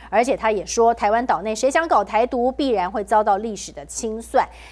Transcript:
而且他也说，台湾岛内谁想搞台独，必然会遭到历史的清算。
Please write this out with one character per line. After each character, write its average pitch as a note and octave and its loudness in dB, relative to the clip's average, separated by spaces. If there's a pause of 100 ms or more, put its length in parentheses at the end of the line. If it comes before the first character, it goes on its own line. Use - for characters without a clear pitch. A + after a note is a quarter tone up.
而 G#3+ 2
且 B3 0
他 A3 0
也 F#3+ -2
说， A#3 2
台 A3 0
湾 A#3 0
岛 F3 0
内 G#3+ -4
谁 G#3+ 0
想 E4 2
搞 B3 4
台 A3 2
独， B3 -2
必 C4+ -2
然 F#3+ 0
会 G#3 -6
遭 G#3+ 2
到 G#3 2
历 G#3+ -6
史 - -14
的 C#3+ -14
清 A3 -8
算。 - 2 (240)